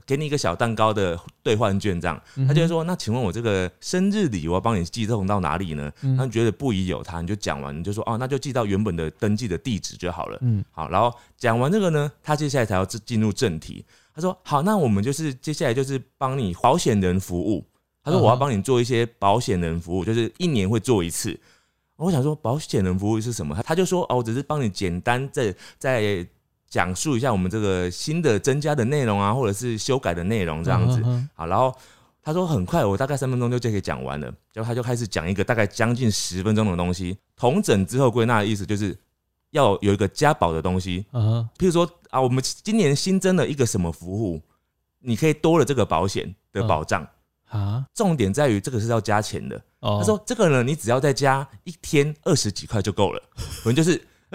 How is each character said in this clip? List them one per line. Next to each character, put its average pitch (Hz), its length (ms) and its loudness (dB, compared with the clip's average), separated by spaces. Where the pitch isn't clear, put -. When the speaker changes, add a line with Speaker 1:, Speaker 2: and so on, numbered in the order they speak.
Speaker 1:
给 135 100 0
你 151 80 -4
一 147 40 -8
个 143 60 -2
小 92 200 -2
蛋 117 200 0
糕 110 160 4
的 95 260 -2
兑 117 120 2
换 104 240 2
券 90 220 -2
这 90 60 -4
样。” 80 120 -4
Speaker 2:
嗯 135 100 0
哼。 - 20 4
Speaker 1:
他 135 60 4
就 156 80 6
会 165 60 4
说 165 180 0
，“那 175 100 -2
请 - 180 -4
问 127 80 0
我 98 100 0
这 117 120 -6
个 95 360 0
生 185 300 0
日 202 200 2
礼 82 180 -2
我 85 80 0
要 92 40 2
帮 113 180 2
你 85 60 0
寄 107 220 -4
送 101 220 0
到 101 120 0
哪 82 200 -2
里 85 160 -6
呢？” 73 160 -8
Speaker 2:
嗯。 131 160 0
Speaker 1:
那 131 80 0
你 127 60 -6
觉 113 120 2
得 113 80 4
不 131 220 -2
疑 92 140 0
有 - 160 -4
他， 85 180 -8
你 85 60 -6
就 101 80 -4
讲 76 260 -6
完， 71 160 -8
你 85 60 -8
就 101 100 -6
说 107 160 -6
，“哦， 113 80 -2
那 127 100 -4
就 135 120 -4
寄 135 120 -8
到 120 140 0
原 101 180 2
本 98 120 0
的 82 160 -4
登 107 260 -2
记 120 100 -6
的 87 80 -2
地 98 240 -4
址 - 160 -10
就 87 160 -6
好 85 140 -8
了。” - 160 -12
Speaker 2:
嗯。 117 300 2
Speaker 1:
好， 80 180 -8
然 90 100 2
后 117 140 2
讲 117 220 2
完 135 120 2
这 214 80 2
个 185 120 2
呢， 147 200 0
他 151 120 0
接 151 140 -2
下 135 80 0
来 120 80 2
才 104 80 -2
要 95 100 2
进 110 380 -4
入 110 100 2
正 92 280 0
题。 - 260 -14
他 156 60 -8
说 185 240 -2
，“好， 143 160 0
那 208 160 4
我 156 100 4
们 101 160 2
就 127 80 0
是， 147 220 -4
接 139 180 -8
下 151 140 -2
来 120 80 2
就 135 100 2
是 131 160 -2
帮 131 180 -2
你 98 240 -2
保 131 160 6
险 113 240 4
人 92 180 2
服 90 160 -6
务。” 87 300 -2
他 147 60 -2
说， 175 80 4
Speaker 2:
嗯 - 20 4
哼。 - 40 -
Speaker 1:
“我 104 40 8
要 120 60 6
帮 131 200 0
你 98 60 0
做 127 180 2
一 123 40 2
些 117 200 0
保 101 220 4
险 101 200 0
人 85 220 -2
服 85 160 -4
务， 87 80 -2
就 110 80 0
是 113 240 0
一 180 80 -2
年 110 240 2
会 113 100 2
做 104 240 2
一 85 60 -4
次。” 82 260 -6
我 170 140 -2
想 139 100 2
说 151 160 0
，“保 127 220 -2
险 117 240 -2
人 92 160 0
服 104 100 0
务 110 100 0
是 117 140 -6
什 107 100 -6
么？” 73 140 -6
他， 113 60 -4
他 160 100 -4
就 185 100 2
说 180 200 0
，“哦， 127 40 2
我 123 40 2
只 110 100 -4
是 131 120 -4
帮 151 180 -4
你 117 80 0
简 90 320 -4
单 123 300 -2
再， 117 200 -2
再 107 440 -2
讲 90 260 0
述 139 220 0
一 - 20 0
下 131 120 0
我 104 60 2
们 90 120 0
这 110 100 -2
个 92 300 0
新 156 320 -4
的 123 180 2
增 139 220 0
加 151 140 0
的 120 100 2
内 143 180 0
容 104 160 0
啊， 101 140 2
或 131 140 0
者 98 40 0
是 110 280 -4
修 127 180 0
改 90 160 -2
的 85 100 -4
内 101 200 0
容 80 200 -4
这 85 60 0
样 95 180 4
子。” 123 140 4
Speaker 2:
嗯 - 20 -2
哼 - 20 -
哼。 123 280 0
Speaker 1:
好， 80 140 -10
然 92 100 0
后 127 160 2
他 156 100 -8
说 180 140 0
，“很 139 180 0
快， 151 220 2
我 98 100 2
大 131 120 -2
概 143 100 -4
三 131 140 -2
分 123 80 -2
钟 120 100 0
就 123 80 -2
可 117 180 -2
以 98 60 -2
讲 67 220 -6
完 67 160 -6
了。” 64 120 -8
结 107 60 -10
果 110 40 -6
他 117 120 -4
就 123 80 -4
开 123 120 -2
始 117 120 -4
讲 85 200 -4
一 95 60 0
个 98 100 -2
大 120 120 0
概 110 100 2
将 117 300 0
近 127 160 2
十 90 320 -4
分 107 120 2
钟 107 140 2
的 87 80 0
东 90 160 -2
西。 90 240 -6
统 135 280 2
整 107 240 4
之 120 100 -4
后 135 140 4
归 113 160 2
纳 120 100 2
的 104 80 2
意 107 100 0
思 98 80 -6
就 101 140 -2
是 101 180 -2
要 123 320 4
有 101 100 4
一 101 40 4
个 98 120 2
加 147 240 2
保 85 220 2
的 80 80 -2
东 92 180 0
西。 92 240 -4
Speaker 2:
嗯 120 100 0
哼。 113 340 0
Speaker 1:
譬 180 80 0
如 185 60 4
说， 170 180 2
啊， 131 120 0
我 131 80 2
们 127 140 0
今 214 140 0
年 143 180 4
新 185 240 0
增 185 160 2
了 135 120 2
一 117 80 -4
个 135 100 2
什 107 140 -2
么 85 120 0
服 92 340 -6
务， 85 140 -2
你 120 160 -2
可 160 120 2
以 156 60 4
多 165 240 4
了 135 80 6
这 139 80 -2
个 120 120 2
保 85 220 0
险 - 280 -6
的 98 160 -2
保 78 160 2
障。 92 180 -2
Speaker 2:
嗯。 71 80 -14
啊？ 107 320 -2
Speaker 1:
重 185 240 2
点 98 160 2
在 143 140 2
于 104 120 4
这 135 120 -6
个 120 80 -2
是 107 80 -2
要 117 120 0
加 107 220 0
钱 78 260 -8
的。 64 120 -10
Speaker 2:
哦。 104 200 -2
Speaker 1:
他 - 60 0
说 214 200 2
，“这 - 80 -6
个 202 160 4
呢， 127 140 4
你 139 120 -2
只 110 140 -6
要 127 100 2
再 139 140 2
加 135 340 0
一 185 160 -14
天 147 420 0
二 175 120 4
十 107 160 0
几 - 140 -10
块 107 160 -4
就 101 100 -2
够 95 200 2
了。” - 100 -8
可 220 60 2
能 240 60 2
就 160 80 6
是 160 160 4